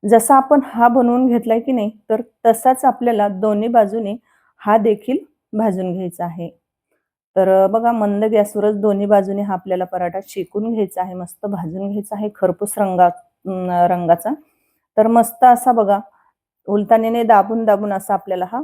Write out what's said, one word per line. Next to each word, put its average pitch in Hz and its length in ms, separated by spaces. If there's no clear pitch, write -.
जसा 226 280
आपण 269 280
हा 233 240
बनवून 247 380
घेतलाय 233 340
की 262 120
नाही, 220 180
तर 220 100
तसाच 240 380
आपल्याला 240 440
दोन्ही 208 400
बाजूने 220 480
हा 214 180
देखील 220 400
भाजून 190 340
घ्यायचा 180 320
आहे. 170 260
तर, 190 280
अ, - 20
बघा, 226 260
मंद 208 320
गॅसवरच 208 520
दोन्ही 202 300
बाजूने 196 360
हा 202 100
आपल्याला 185 320
पराठा 180 420
शेकून 208 460
घ्यायचा 190 300
आहे, 185 120
मस्त 180 320
भाजून 190 420
घ्यायचा 202 280
आहे 208 180
खरपूस 185 440
रंगा-, 180 380
अं, 180 380
रंगाचा. 175 440
तर 220 100
मस्त 233 380
असा 247 280
बघा 202 260
उलतानेने 226 560
दाबून 220 420
दाबून 208 280
असा 196 220
आपल्याला 185 380
हा 254 120